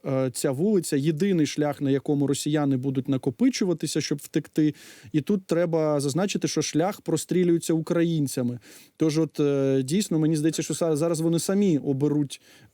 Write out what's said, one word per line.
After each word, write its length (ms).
е, 240
ця 200
вулиця — 460
єдиний 500
шлях, 340
на 100
якому 360
росіяни 500
будуть 320
накопичуватися, 920
щоб 180
втекти. 560
І 80
тут 260
треба 540
зазначити, 480
що 140
шлях 380
прострілюється 720
українцями. 840
Тож 220
от, 220
е, 420
дійсно, 360
мені 180
здається, 260
що 120
са-, 220
зараз 240
вони 180
самі 400
оберуть, 640